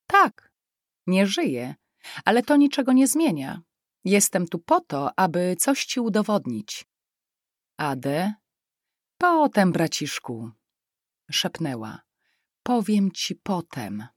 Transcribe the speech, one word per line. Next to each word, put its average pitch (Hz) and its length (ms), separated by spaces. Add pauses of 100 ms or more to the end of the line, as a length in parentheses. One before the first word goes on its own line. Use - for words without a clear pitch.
"Tak, - 460 (540)
nie 185 200
żyje, 151 480 (500)
ale 226 180
to 294 140
niczego 277 360
nie 262 140
zmienia. 170 560 (420)
Jestem 190 440
tu 175 100
po 339 220
to, 143 380
aby 180 380
coś - 280
ci - 160
udowodnić". 202 880 (920)
"Ade, 147 580 (840)
potem, 294 540
braciszku", 139 800 (800)
szepnęła. 135 680 (640)
"Powiem 208 480
ci - 240
potem". 117 720 (100)